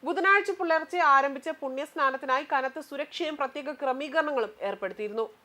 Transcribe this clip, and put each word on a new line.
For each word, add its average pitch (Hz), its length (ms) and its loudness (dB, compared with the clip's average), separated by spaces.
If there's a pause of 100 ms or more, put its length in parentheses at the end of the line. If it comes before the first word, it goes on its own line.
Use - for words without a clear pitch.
ബുധനാഴ്ച 381 460 4
പുലർച്ചെ 330 480 0
ആരംഭിച്ച 277 500 4
പുണ്യസ്നാനത്തിനായി 269 1040 -2
കനത്ത 262 280 -2
സുരക്ഷയും 302 560 -6
പ്രത്യേക 285 360 -6
ക്രമീകരണങ്ങളും 277 760 -2 (100)
ഏർപ്പെടുത്തിയിരുന്നു. 208 680 -4 (140)